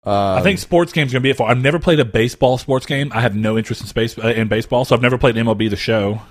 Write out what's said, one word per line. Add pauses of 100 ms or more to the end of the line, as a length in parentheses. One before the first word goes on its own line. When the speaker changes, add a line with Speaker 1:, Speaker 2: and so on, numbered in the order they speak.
Speaker 1:
I
think
Speaker 2:
Um,
Speaker 1:
sports
games
are
gonna
be
it
for.
I've
never
played
a
baseball
sports
game.
I
have
no
interest
in
space,
uh,
in
baseball,
so
I've
never
played
M
L
B
The
Show.